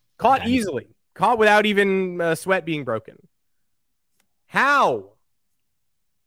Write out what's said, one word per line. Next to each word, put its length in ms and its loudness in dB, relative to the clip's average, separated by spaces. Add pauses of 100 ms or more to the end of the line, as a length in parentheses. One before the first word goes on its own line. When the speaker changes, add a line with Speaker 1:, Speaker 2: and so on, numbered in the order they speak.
(180)
Speaker 1:
Caught 240 2
Speaker 2:
Damn. 80 -4
Speaker 1:
easily. 440 -4 (200)
Caught 220 0
without 300 4
even, 540 0
uh, 160 -2
sweat 280 -4
being 200 -6
broken. 320 -8 (1300)
How? 680 0 (1120)